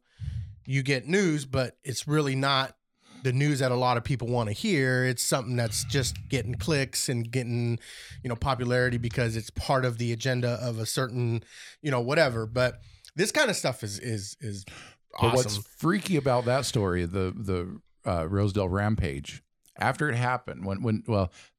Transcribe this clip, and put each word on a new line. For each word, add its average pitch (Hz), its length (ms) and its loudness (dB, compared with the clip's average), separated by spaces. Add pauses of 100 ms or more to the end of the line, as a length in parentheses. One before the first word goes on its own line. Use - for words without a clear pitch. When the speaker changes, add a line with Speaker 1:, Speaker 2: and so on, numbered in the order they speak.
(640)
Speaker 1:
you 135 180 0
get 127 240 0
news, 160 380 2
but 131 380 -2
it's - 240 -6
really 147 280 2
not 135 400 2 (480)
the 131 100 2
news 143 260 2
that 131 120 2
a 120 40 2
lot 123 220 4
of 117 60 -2
people 123 240 -2
wanna 117 260 2
hear. 131 520 2
It's 127 180 0
something 127 340 0
that's 117 280 0
just - 300 0 (140)
getting 123 260 -2
clicks - 540 0
and 120 200 -2
getting, 117 480 0 (460)
you 127 60 -4
know, 120 60 -2
popularity 123 640 2
because 120 380 0
it's 110 140 -6
part - 340 0
of 120 140 0
the 117 160 0
agenda 120 380 0 (100)
of 117 180 -4
a 110 60 -4
certain, 117 580 -2 (380)
you 151 100 -2
know, 123 80 2
whatever. 123 460 4
But 123 360 0 (340)
this 196 160 2
kind 302 180 4
of 185 80 0
stuff 131 260 -4
is, 101 160 -8
is, 104 400 -6
is 101 240 -8 (560)
Speaker 2:
But 113 140 4
what's 123 140 4
Speaker 1:
awesome. 104 160 -6
Speaker 2:
freaky 180 520 0
about 127 300 2
that 127 200 2
story, 90 400 2
the, 92 300 -2
the, 92 460 -4 (280)
uh, 82 200 0
Rosedale 98 400 2
rampage, 95 760 0 (340)
after 135 320 0
it 120 60 0
happened, 123 500 -2
when, 98 160 -4
when, 113 240 0
well, 98 240 2 (300)